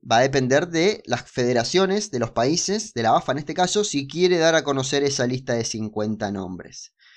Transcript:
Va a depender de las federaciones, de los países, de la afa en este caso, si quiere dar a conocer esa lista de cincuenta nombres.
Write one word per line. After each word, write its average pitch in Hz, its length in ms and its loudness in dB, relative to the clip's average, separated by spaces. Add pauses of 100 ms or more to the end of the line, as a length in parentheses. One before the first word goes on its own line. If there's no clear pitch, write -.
Va 117 100 6
a - 20 6
depender 135 480 2
de 170 360 0
las 120 240 -6
federaciones, 170 800 0
de 127 100 -6
los 113 120 -2
países, 170 640 -2
de 117 100 -4
la 117 140 4
afa 143 160 -2
en 139 60 -2
este 151 140 -10
caso, 180 300 0
si 139 240 -4
quiere 175 300 2
dar 165 180 4
a 151 80 2
conocer 139 400 0
esa 139 240 0
lista 127 280 -2
de 113 100 -2
cincuenta 107 640 -4
nombres. 92 640 -10 (240)